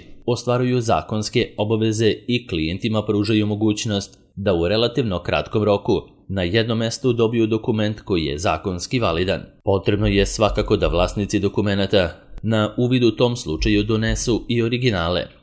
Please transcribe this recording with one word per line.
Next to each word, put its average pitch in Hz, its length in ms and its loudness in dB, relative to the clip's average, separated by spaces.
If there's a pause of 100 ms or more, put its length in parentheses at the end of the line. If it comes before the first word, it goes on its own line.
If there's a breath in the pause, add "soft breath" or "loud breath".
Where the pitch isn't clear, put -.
(260)
ostvaruju 123 540 0
zakonske 107 760 0
obaveze 110 580 2 (140)
i 123 180 0
klijentima 98 560 -2
pružaju 107 440 2
mogućnost 104 720 -2 (180)
da 98 180 0
u 85 140 2
relativno 110 540 0
kratkom 90 400 -2
roku 101 380 2 (280)
na 98 140 -2
jednom 110 360 0
mestu 117 340 -2
dobiju 113 340 2
dokument 110 540 -2
koji 85 240 -2
je 71 140 -4
zakonski 90 600 -2
validan. 92 440 0 (220)
Potrebno 98 420 2
je 98 200 4
svakako 107 500 2
da 85 120 2
vlasnici 92 520 0
dokumenata 98 720 0 (320)
na 107 360 0
uvid 123 260 2
u 113 60 6
tom 120 260 0
slučaju 104 460 0
donesu 110 640 0
i 120 140 0
originale, 113 640 0 (160)